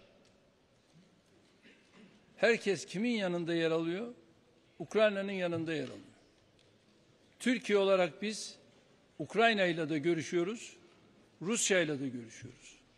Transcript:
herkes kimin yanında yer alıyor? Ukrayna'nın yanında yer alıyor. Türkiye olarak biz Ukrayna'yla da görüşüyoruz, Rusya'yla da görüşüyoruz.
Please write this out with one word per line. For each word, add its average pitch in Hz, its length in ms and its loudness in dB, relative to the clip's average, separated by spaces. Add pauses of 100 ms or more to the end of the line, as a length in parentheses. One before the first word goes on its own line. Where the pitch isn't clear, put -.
(2250)
herkes 202 500 2
kimin 226 260 -2
yanında 175 420 -2
yer 165 180 2
alıyor? 175 420 -2 (680)
Ukrayna'nın 202 520 2
yanında 170 420 -2
yer 147 100 -2
alıyor. 120 140 -10 (1400)
Türkiye 220 380 2
olarak 190 440 4
biz 208 340 -6 (640)
Ukrayna'yla 180 680 2
da 160 80 0
görüşüyoruz, 170 800 -2 (640)
Rusya'yla 175 580 2
da 139 80 -4
görüşüyoruz. - 720 -12 (200)